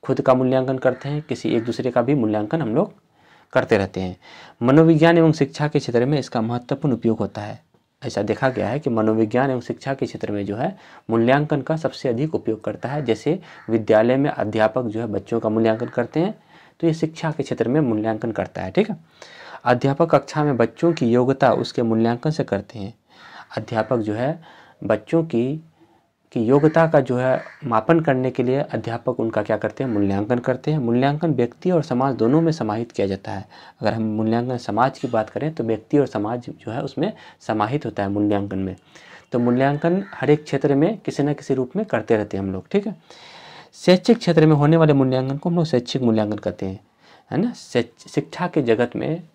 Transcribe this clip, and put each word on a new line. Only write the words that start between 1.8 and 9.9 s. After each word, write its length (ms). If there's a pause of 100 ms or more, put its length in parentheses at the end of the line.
का 120
भी 120
मूल्यांकन 480
हम 120
लोग 180 (600)
करते 260
रहते 220
हैं। 160 (460)
मनोविज्ञान 560
एवं 140
शिक्षा 360
के 100
क्षेत्र 280
में 120
इसका 220
महत्वपूर्ण 540
उपयोग 240
होता 220
है। 220 (440)
ऐसा 160
देखा 260
गया 200
है 120
कि 100
मनोविज्ञान 600
एवं 100
शिक्षा 340